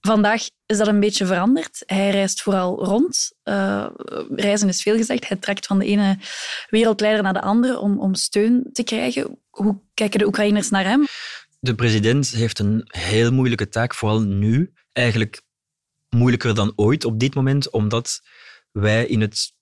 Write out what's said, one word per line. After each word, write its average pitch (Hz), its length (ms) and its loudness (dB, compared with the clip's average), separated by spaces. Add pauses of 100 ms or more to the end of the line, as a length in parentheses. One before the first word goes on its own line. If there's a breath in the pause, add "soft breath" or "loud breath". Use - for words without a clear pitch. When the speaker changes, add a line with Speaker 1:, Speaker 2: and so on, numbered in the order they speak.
Speaker 1:
Vandaag 214 400 2 (240)
is 214 120 -2
dat 208 100 2
een 208 120 2
beetje 202 260 0
veranderd. 202 600 0
Hij 196 240 0
reist 196 320 0
vooral 190 440 0
rond. 233 460 0 (120)
Eh, 202 440 -2 (420)
reizen 202 380 0
is 180 140 -2
veel 208 140 2
gezegd. 226 320 -2
Hij 196 100 -4
trekt - 280 -6
van 196 140 0
de 196 60 0
ene 202 320 2 (520 loud breath)
wereldleider 214 540 2
naar 190 100 0
de 190 80 -2
andere 240 380 0
om, 202 200 -2
om 190 160 0
steun 240 580 0
te 240 100 -4
krijgen. 240 560 -4 (100)
Hoe 196 300 -2 (140)
kijken 208 260 0
de 208 60 4
Oekraïners 208 440 2
naar 196 140 2
hem? 254 220 4 (540 loud breath)
Speaker 2:
De 127 160 -2
president 117 540 2
heeft 113 300 -2
een 107 260 2
heel 110 460 0
moeilijke 127 380 0
taak, 120 240 -2
vooral 110 280 0
nu. 107 520 2 (180)
Eigenlijk 113 500 -2 (680)
moeilijker 120 460 2
dan 104 200 0
ooit 120 300 2
op 110 140 -2
dit 139 160 0
moment, 135 340 0
omdat 110 520 -2 (500 loud breath)
wij 107 340 2
in 117 160 0
het - 400 -4